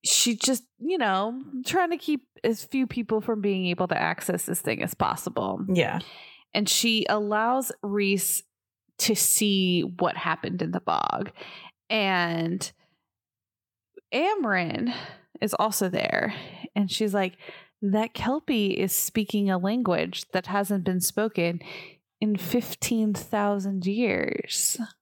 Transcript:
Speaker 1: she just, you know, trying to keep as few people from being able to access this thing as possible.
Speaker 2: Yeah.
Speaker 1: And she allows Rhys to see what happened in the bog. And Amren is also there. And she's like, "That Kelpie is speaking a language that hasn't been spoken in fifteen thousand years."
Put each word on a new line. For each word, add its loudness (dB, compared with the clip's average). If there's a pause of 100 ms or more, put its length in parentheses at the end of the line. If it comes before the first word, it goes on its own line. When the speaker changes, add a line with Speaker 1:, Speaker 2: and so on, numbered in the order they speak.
Speaker 1:
she 2
just, 0 (140)
you -2
know, 0 (240)
trying 2
to 0
keep -2 (160)
as 0
few 0
people -2
from -2
being 2
able 2
to 0
access -2
this -4
thing -2
as -4
possible. -2
Speaker 2:
Yeah. 2 (560)
Speaker 1:
And 2
she 2
allows 2 (120)
Rhys 0 (580)
to 2
see 4
what 0
happened -2
in -2
the -2
bog. -2 (600)
And 0 (1400)
Amren 0 (480)
is 0
also 0
there. 0 (400)
And 2
she's 0
like, 0 (460)
"That 2
Kelpie 0
is 0
speaking 0
a 2
language 0
that 0
hasn't 0
been 2
spoken 0 (600)
in 2
fifteen 0
thousand 0
years." 0 (240)